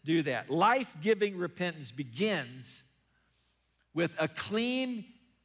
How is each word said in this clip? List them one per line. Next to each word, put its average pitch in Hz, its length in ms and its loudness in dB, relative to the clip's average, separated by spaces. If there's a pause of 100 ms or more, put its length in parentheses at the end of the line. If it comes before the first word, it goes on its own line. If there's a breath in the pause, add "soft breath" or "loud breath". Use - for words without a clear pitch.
do 160 180 4
that. 127 280 -2
Life-giving 202 880 2
repentance 170 520 -4
begins 131 920 -4 (1080)
with 165 240 0
a 156 100 2
clean 247 800 -2 (380)